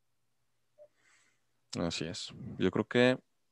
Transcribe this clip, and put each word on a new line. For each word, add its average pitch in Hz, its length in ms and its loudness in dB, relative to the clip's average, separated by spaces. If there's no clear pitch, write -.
Así 85 260 -2
es. - 280 -8
Yo 92 120 4
creo 110 160 0
que 123 320 4